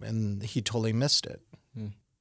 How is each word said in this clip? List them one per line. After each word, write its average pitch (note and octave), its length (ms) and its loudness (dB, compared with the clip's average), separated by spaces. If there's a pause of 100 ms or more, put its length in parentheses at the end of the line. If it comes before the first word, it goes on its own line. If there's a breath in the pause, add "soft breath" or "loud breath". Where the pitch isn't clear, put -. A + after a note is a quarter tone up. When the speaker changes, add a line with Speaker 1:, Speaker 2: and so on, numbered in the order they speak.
Speaker 1:
and G#2+ 400 0
he A2+ 180 -2
totally A2+ 320 0
missed C3+ 320 4
it, - 160 -10 (360)
Speaker 2:
Mm. G#2 160 -6 (280)